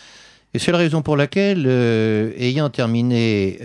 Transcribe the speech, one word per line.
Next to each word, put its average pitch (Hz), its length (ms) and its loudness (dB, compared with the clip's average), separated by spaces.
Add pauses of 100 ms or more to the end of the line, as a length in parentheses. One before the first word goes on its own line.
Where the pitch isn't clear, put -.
(560)
Et 120 40 -2
c'est - 120 -2
la 175 60 2
raison 160 240 0
pour 147 160 0
laquelle, 190 480 0
euh, 110 720 2
ayant 131 320 0
terminé, 117 960 0